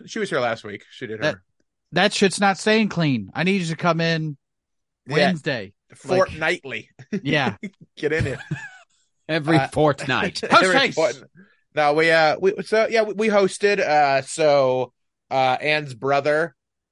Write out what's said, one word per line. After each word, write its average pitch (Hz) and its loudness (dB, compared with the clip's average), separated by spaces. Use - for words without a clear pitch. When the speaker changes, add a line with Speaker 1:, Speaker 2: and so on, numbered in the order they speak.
Speaker 1:
She 220 -12
was 202 -6
here 147 -2
last 113 -4
week. 104 -14
She - -14
did 107 -10
Speaker 2:
That, 147 -2
Speaker 1:
her - -20
Speaker 2:
That 190 2
shit's - 0
not 196 2
staying 220 0
clean. 131 -2
I 147 -4
need 190 0
you 165 -4
to 160 -6
come 165 0
in 160 -2
Speaker 1:
Yeah. 131 -8
Speaker 2:
Wednesday. 143 0
Like, - -20
Speaker 1:
Fortnightly. 160 -2
<laughs> 190 -8
Speaker 2:
yeah. 135 0
Speaker 1:
Get 147 -4
in 160 -2
it. 131 -8
Speaker 3:
<laughs> - -20
Every 156 0
Speaker 1:
Uh, 135 2
Speaker 3:
fortnight. 147 -2
Speaker 1:
<laughs> - -
every 320 4
Speaker 2:
Posthaste. 262 0
Speaker 1:
fortnight. 139 -2
No, 147 2
we, 160 4
uh, 160 4
we, 190 2
so, 220 2
yeah, 220 2
we, 214 -4
we 214 -2
hosted, 202 2
uh, 143 2
so, 135 2
uh, 131 2
Anne's 151 -2
brother, 143 0